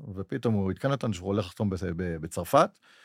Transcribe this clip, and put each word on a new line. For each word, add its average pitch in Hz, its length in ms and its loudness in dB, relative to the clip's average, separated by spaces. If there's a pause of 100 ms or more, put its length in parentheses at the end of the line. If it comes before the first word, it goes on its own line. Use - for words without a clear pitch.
(160)
ופתאום 113 380 0
הוא 98 180 2
עדכן 135 200 0
אותנו 123 220 0
שהוא 90 140 -8
הולך 98 180 2
לחתום 101 240 -2
בס-, 92 140 -2
ב-, 87 380 -2
בצרפת, 95 480 2 (360)